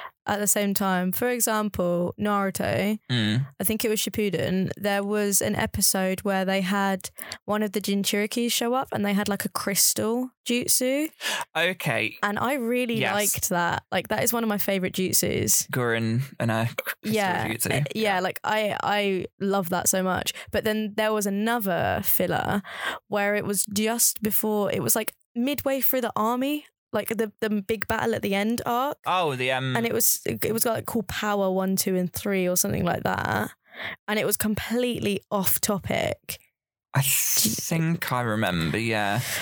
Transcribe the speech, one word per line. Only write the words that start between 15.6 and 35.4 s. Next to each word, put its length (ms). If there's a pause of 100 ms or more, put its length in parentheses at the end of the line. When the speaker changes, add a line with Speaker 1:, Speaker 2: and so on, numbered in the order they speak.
Speaker 2:
Gurren 500 (160)
and 140
a 240
crystal 400
Speaker 1:
Yeah. 320
Speaker 2:
jutsu. 320
Speaker 1:
Uh, 40 (120)
yeah, 240
like, 240
I, 400
I 420 (140)
love 300
that 180
so 160
much. 280 (200)
But 100
then 340
there 160
was 140
another 760
filler 580 (460)
where 260
it 100
was 220
just 560
before, 480
it 140
was, 100
like, 200 (200)
midway 460
through 220
the 120
army, 520 (280)
like, 140
the, 320
the 80
big 400
battle 260
at 60
the 140
end 320
arc. 400
Speaker 2:
Oh, 280
the, 180
um, 240
Speaker 1:
And 100
it 80
was, 320
it 260
was, 140
like, 180
called 240
Power 420
One, 240
Two, 220
and 160
Three 340
or 80
something 300
like 200
that. 460 (560)
And 120
it 80
was 100
completely 840 (100)
off 280